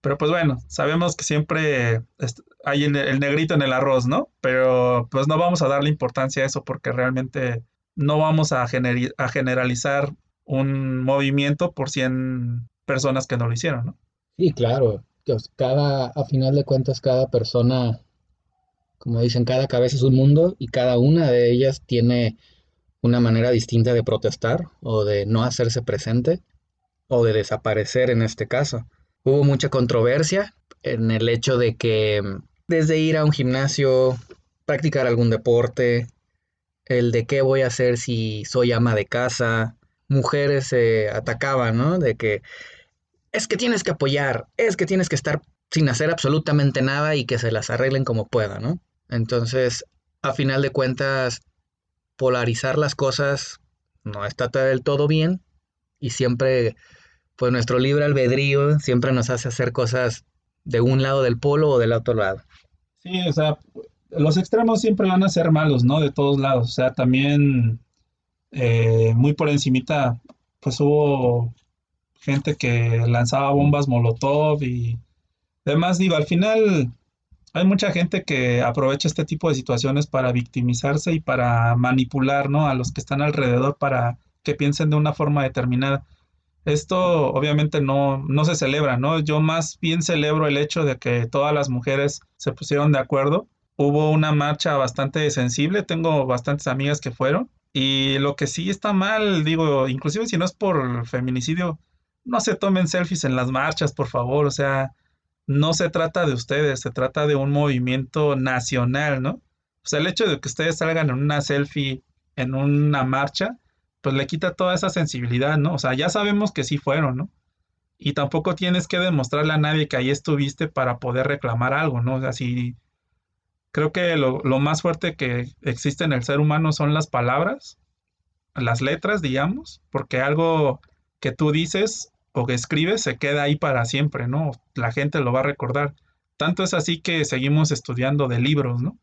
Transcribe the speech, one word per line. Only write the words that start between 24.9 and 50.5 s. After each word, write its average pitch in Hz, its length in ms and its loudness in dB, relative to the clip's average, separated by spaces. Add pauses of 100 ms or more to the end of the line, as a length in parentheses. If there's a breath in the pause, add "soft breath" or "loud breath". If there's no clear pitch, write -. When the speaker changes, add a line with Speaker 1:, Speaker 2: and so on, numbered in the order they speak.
Speaker 2:
de 101 220 0
no 113 180 2
hacerse 120 380 -2
presente 120 600 -2 (680)
o 120 160 2
de 113 80 2
desaparecer 107 760 0
en 113 120 2
este 113 260 -2
caso. 127 380 -4 (380)
Hubo 143 200 4
mucha 139 260 2
controversia 139 840 0 (280)
en 113 280 -2
el 113 180 0
hecho 117 300 0
de 117 180 2
que, 107 460 0
mm, 98 200 -8 (260)
desde 160 300 2
ir 160 180 2
a 151 80 2
un 151 80 4
gimnasio, 131 840 0 (500)
practicar 143 400 -2
algún 117 240 2
deporte, 120 760 2 (800)
el 120 280 2
de 117 140 0
qué 135 160 0
voy 135 200 4
a 127 60 2
hacer 123 300 0
si 110 460 -4
soy 123 280 2
ama 117 220 4
de 104 120 0
casa, 117 720 -2 (320)
mujeres 139 600 0
se 113 420 2
atacaban, 113 680 -2
¿no? 156 220 2
De 127 180 0
que, 104 260 -2 (880 loud breath)
"Es 220 160 -4
que - 80 -2
tienes 233 260 0
que 190 100 -2
apoyar, 139 540 -2 (100)
es 220 200 0
que 175 100 0
tienes 185 220 0
que 151 80 -2
estar 151 260 -4 (280)
sin 156 180 2
hacer 151 220 0
absolutamente 147 720 0
nada 147 340 0
y 127 100 -2
que 120 120 -2
se 117 140 -2
las 107 180 -4
arreglen 131 340 0
como 113 240 -2
puedan", 104 340 -2
¿no? 165 180 -4 (280)
Entonces, 120 760 -2 (380)
a 139 100 -2
final 135 300 0